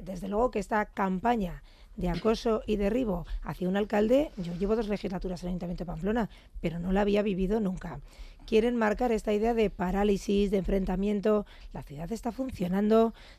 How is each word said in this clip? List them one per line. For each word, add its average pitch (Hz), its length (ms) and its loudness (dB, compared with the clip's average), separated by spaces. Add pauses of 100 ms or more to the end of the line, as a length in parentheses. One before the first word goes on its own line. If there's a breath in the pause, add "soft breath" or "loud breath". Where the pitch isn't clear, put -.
desde 185 260 -10
luego 220 220 0
que - 80 -4
esta 208 260 -2
campaña 190 800 -2 (320 soft breath)
de 180 140 -2
acoso 220 580 0
y 214 100 2
derribo 202 500 0 (160 loud breath)
hacia 180 260 -4
un 190 80 0
alcalde, 214 600 2
yo 170 160 -6
llevo 196 220 0
dos 220 120 -2
legislaturas 185 540 -4
en 180 60 -6
el - 20 -4
Ayuntamiento 180 340 -6
de 160 40 -8
Pamplona, 190 420 -2 (320 soft breath)
pero 165 160 -2
no 175 120 -4
la 196 120 4
había 202 180 2
vivido 202 400 0
nunca. 175 400 -4 (460 soft breath)
Quieren 233 300 4
marcar 226 360 2
esta 214 220 0
idea 214 180 2
de 226 160 2
parálisis, 202 840 2
de 202 60 2
enfrentamiento. 196 880 2 (300 loud breath)
La - 80 -10
ciudad 156 280 -12
está 226 220 -6
funcionando, 220 800 2 (260 loud breath)